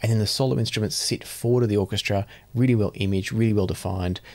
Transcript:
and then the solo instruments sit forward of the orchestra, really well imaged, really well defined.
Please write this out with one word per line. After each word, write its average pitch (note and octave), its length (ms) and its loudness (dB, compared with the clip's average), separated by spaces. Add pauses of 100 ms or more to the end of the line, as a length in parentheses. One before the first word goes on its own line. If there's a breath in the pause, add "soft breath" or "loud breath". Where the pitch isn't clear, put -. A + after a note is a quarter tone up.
and A2+ 100 2
then A2+ 60 4
the G#2+ 80 2
solo C3 320 0
instruments A2 360 -2
sit - 300 -4
forward B2 380 0
of A2 80 2
the G#2 80 4
orchestra, G2 480 0 (280 loud breath)
really B2+ 200 4
well G#2 200 2
imaged, G2 380 -2
really A2+ 220 2
well G2 120 2
defined. F#2 540 -4 (140 loud breath)